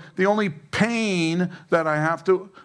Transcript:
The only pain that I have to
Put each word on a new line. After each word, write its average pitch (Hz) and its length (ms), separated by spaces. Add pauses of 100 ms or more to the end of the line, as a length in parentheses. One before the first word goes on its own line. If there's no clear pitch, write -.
(160)
The 185 100
only 208 240
pain 180 1000 (200)
that 165 160
I 151 100
have 160 280
to 190 260 (140)